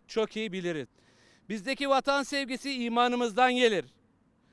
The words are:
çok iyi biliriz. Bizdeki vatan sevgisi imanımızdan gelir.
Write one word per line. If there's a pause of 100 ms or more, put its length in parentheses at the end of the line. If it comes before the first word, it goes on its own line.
çok
iyi
biliriz. (640)
Bizdeki
vatan
sevgisi
imanımızdan
gelir. (680)